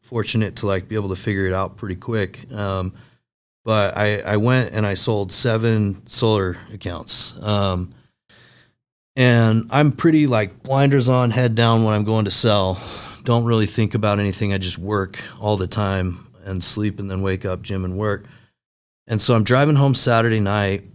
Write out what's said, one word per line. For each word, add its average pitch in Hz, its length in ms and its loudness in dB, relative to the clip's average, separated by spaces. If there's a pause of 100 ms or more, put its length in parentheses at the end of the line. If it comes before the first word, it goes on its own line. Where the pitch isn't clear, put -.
fortunate 110 540 -2
to, 107 100 -4
like, 95 200 -2
be 110 80 -8
able 101 140 -4
to 92 60 -4
figure 98 320 -2
it 92 60 0
out 95 240 -4
pretty 95 180 -8
quick. 107 580 -6
Um, 95 400 -4 (720)
but 107 340 0
I, 104 220 0
I 104 180 -2
went 117 360 0
and 107 120 0
I 101 80 -2
sold 101 380 -2
seven 110 720 0
solar 98 520 0 (140)
accounts. - 720 -6
Um, 98 520 -2 (1200)
and 117 560 4
I'm 143 200 4
pretty, 156 360 4
like, 107 340 -2
blinders 135 480 2
on, 127 220 2
head 123 240 2
down 113 280 4
when 107 120 2
I'm 104 80 0
going 110 220 2
to 92 60 -2
sell. 98 480 2 (440)
Don't 117 220 2
really 113 200 2
think 107 300 -2
about 104 240 0
anything. 101 340 -2
I 98 60 -2
just 92 180 -6
work 95 420 -4 (220)
all 104 160 0
the 92 100 -2
time 95 600 -4 (160)
and 92 200 -6
sleep 104 360 -2
and 98 100 -8
then 95 140 -4
wake 95 220 -2
up, 92 180 -6
gym 95 220 -6
and 92 120 -6
work. 104 280 -4 (840)
And 110 120 -2
so 123 160 4
I'm 110 80 2
driving 139 340 4
home 139 180 4
Saturday 113 440 2
night 101 440 0 (120)